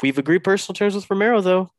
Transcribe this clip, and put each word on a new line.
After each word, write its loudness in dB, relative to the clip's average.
We've 0
agreed 0
personal -2
terms 0
with -8
Romero, 2
though. 0